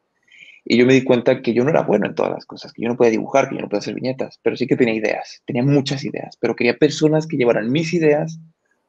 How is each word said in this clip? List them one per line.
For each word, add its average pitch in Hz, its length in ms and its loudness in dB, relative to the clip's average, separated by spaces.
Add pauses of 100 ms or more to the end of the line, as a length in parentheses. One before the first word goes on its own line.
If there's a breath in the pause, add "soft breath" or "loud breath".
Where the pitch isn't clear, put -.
(640 loud breath)
Y 117 120 2
yo 123 80 6
me 131 80 6
di 131 100 4
cuenta 127 380 2
que 117 120 -2
yo 117 100 2
no 139 60 0
era 156 140 2
bueno 160 220 0
en 156 100 -8
todas - 180 -2
las - 120 -12
cosas, - 280 -18
que - 80 -16
yo 113 80 -2
no 117 80 -4
podía 120 140 4
dibujar, 123 360 0
que 131 80 -8
yo 107 60 -8
no - 80 -10
podía 101 100 -4
hacer 104 140 -8
viñetas, 127 500 -8
pero - 140 -2
sí 120 100 -4
que 147 80 0
tenía 123 180 2
ideas, - 520 -4
tenía 123 180 -2
muchas 139 400 0
ideas, - 360 -10
pero 113 160 -2
quería 117 220 0
personas 156 480 2
que 160 120 -6
llevaran 117 340 2
mis 160 220 0
ideas 160 460 0 (500)